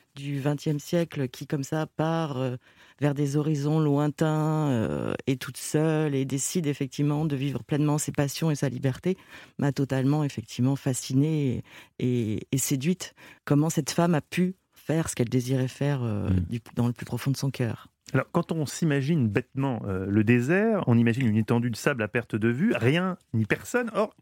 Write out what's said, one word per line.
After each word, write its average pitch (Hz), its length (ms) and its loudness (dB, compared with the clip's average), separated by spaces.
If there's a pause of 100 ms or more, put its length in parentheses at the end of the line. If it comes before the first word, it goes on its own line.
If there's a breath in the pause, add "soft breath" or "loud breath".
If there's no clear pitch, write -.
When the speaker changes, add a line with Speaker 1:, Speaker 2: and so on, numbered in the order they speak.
(140)
Speaker 1:
du 139 240 -6
vingtième 147 400 -2
siècle, 160 480 -2
qui - 220 -12
comme 139 160 -2
ça 156 240 -4
part, 160 500 -2
euh, 127 160 -2 (460 soft breath)
vers 143 120 2
des 139 240 0
horizons 151 440 2
lointains, 156 880 2
euh, 73 440 0 (140)
et 131 100 0
toute 127 200 -10
seule, 156 580 0
et 135 120 0
décide 143 420 -2
effectivement 147 560 0
de 147 100 -2
vivre 135 300 -4
pleinement 147 340 0
ses 147 140 -4
passions 147 400 0
et - 20 -2
sa 139 140 0
liberté, 127 500 -2 (400 loud breath)
m'a 143 140 2
totalement 135 500 2
effectivement 135 540 0
fascinée 139 880 0 (340 loud breath)
et, 120 400 0
et, - 140 -12
et 135 60 2
séduite. 143 560 -2 (300 loud breath)
Comment 147 240 4
cette 156 220 -2
femme 175 240 2
a 143 60 2
pu 180 340 -2 (180)
faire 160 360 -2
ce - 80 -8
qu'elle 120 120 0
désirait 127 380 0
faire, 139 380 -2
euh, 104 260 -2
Speaker 2:
Mm. 92 180 2
Speaker 1:
du, 117 120 -6 (160)
dans 120 100 2
le 120 60 0
plus - 120 -14
profond 131 280 -2
de 131 40 -4
son 139 140 -4
cœur. - 380 -4 (240)
Speaker 3:
Alors, 131 180 2
quand - 220 0
on 160 140 -2
s'imagine 143 600 2
bêtement, 123 640 -2
euh, 95 200 -4
le 104 140 4
désert, 160 640 2
on 120 100 6
imagine 117 300 4
une 107 100 2
étendue 120 360 2
de 107 40 -6
sable 127 280 0
à 107 40 -2
perte 117 280 -2
de 107 120 2
vue, 139 240 2
rien 170 440 2 (180)
ni 110 120 2
personne. 240 500 -2
Or, 202 260 0